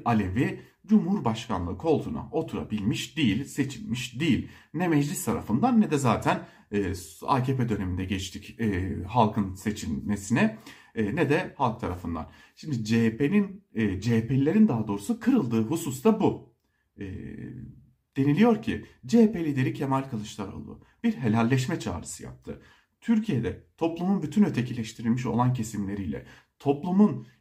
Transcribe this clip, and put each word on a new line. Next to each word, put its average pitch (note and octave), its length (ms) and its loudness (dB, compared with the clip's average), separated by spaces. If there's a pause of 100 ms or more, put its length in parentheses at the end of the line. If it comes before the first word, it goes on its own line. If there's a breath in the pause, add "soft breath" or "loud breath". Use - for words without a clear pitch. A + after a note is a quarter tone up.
Alevi A2 560 0 (260 loud breath)
Cumhurbaşkanlığı B2 920 0
koltuğuna A2+ 520 0
oturabilmiş G#2+ 880 -4
değil, B2+ 280 2
seçilmiş - 760 -6
değil. B2 280 0 (260 loud breath)
Ne F3 140 0
meclis D3 360 0
tarafından F#3 560 2
ne D#3+ 100 4
de D3 80 2
zaten, C3 460 2 (280 loud breath)
e, G2+ 200 0 (340)
A C3 160 2
K C3 140 0
P A#2 120 0
döneminde F#2 360 -2
geçtik, - 560 -6
e, F#2 440 -2
halkın G#2+ 500 2
seçilmesine, G#2+ 1040 -2 (360 loud breath)
e, G#2+ 220 -2
ne D3+ 140 2
de F3 260 0
halk B2 240 -2
tarafından. E2+ 500 -6 (240 soft breath)
Şimdi B2 300 -6
C A2+ 220 4
H G#2+ 100 0
P'nin, F#3+ 480 0 (100)
e, G2+ 260 0
C A#2 160 2
H A2 100 2
P'lilerin D#3 420 4
daha G#2+ 200 -2
doğrusu G2+ 320 -4
kırıldığı B2+ 420 2
husus C3+ 420 -4
da A3 160 4
bu. - 340 0 (460)
E, G2 40 -10 (1120)
deniliyor F#3+ 460 4
ki F2 220 -4 (220 loud breath)
C A3+ 160 6
H G#3+ 100 6
P E3+ 120 -2
lideri C3+ 300 0
Kemal C3+ 280 -2
Kılıçdaroğlu G#2+ 800 -10 (220 soft breath)
bir A3+ 120 2
helalleşme B2 640 2
çağrısı - 420 -8
yaptı. C#2+ 400 -14 (380 soft breath)
Türkiye'de D3+ 640 -2 (100)
toplumun E3+ 460 0
bütün G3+ 220 4
ötekileştirilmiş A#2+ 800 -2
olan B2 260 2
kesimleriyle, G2+ 760 -4 (320 loud breath)
toplumun F3 680 2 (140 loud breath)